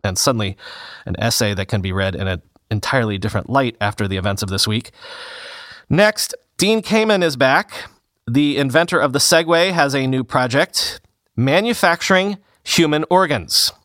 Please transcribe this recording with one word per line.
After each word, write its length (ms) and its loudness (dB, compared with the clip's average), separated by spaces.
And 140 -2
suddenly, 380 -2
an 100 -6
essay 380 -2
that 140 -6
can 120 -2
be 120 -4
read 240 -2
in 100 -6
an 160 -4
entirely 460 -2
different 300 -4
light 320 -2
after 280 -2
the 80 -2
events 260 -2
of 60 -6
this 180 -2
week. 240 -4
Next, 460 2
Dean 240 2
Kamen 400 2
is 140 0
back. 480 0
The 320 2
inventor 400 2
of 140 2
the 80 0
Segway 500 4
has 240 2
a 140 0
new 160 -2
project, 760 -2
manufacturing 1000 0
human 460 2
organs. 600 0